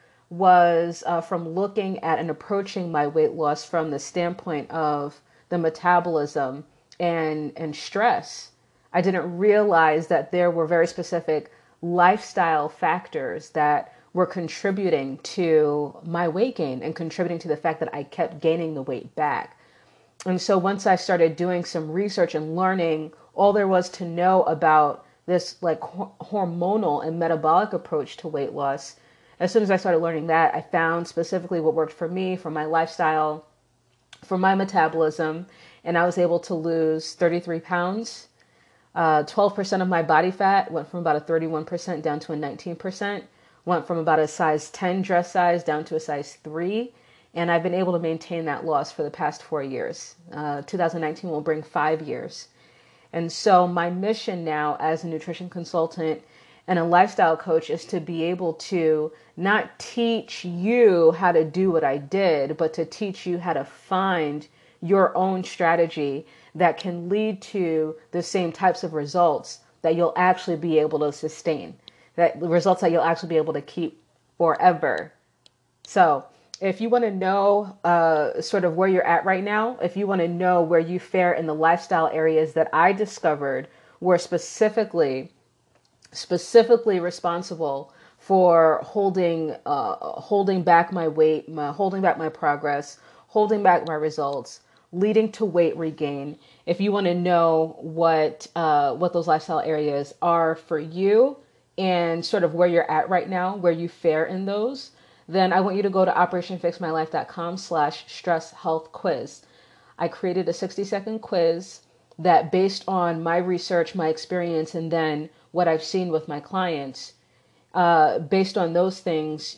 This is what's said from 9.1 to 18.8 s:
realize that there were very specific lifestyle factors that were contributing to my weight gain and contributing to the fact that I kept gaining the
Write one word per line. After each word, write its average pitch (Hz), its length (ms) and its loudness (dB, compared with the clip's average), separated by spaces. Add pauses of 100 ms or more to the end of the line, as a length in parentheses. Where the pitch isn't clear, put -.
realize 175 720 4
that 160 260 -2
there 175 180 2
were 165 160 0
very 170 200 2
specific 165 640 -4 (340)
lifestyle 175 840 2
factors 151 800 -4
that 147 460 0 (180)
were 175 140 2
contributing 170 960 -4
to 151 800 0
my 170 240 -2
weight 196 280 -2
gain 131 280 -6
and 156 120 -6
contributing 170 440 -6
to 175 80 -14
the 151 100 -2
fact 160 220 -4
that - 160 -6
I 143 80 -8
kept 160 360 -6
gaining 160 360 -2
the 135 80 -8